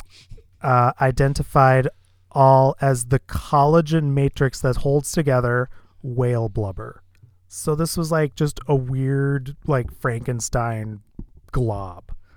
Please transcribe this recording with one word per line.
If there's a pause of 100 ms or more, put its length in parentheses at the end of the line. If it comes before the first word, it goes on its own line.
(640)
uh,
identified (440)
all
as
the
collagen (100)
matrix
that
holds
together (340)
whale
blubber. (480)
So
this
was,
like,
just
a
weird, (100)
like,
Frankenstein (500)
glob. (240)